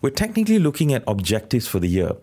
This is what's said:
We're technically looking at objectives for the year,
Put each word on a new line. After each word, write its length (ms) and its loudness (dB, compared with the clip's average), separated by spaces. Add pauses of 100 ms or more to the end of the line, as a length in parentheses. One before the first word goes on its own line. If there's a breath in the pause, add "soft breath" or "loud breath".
We're 100 0
technically 480 0
looking 340 2
at 140 -2
objectives 600 -2
for 120 -2
the 80 0
year, 240 0 (120)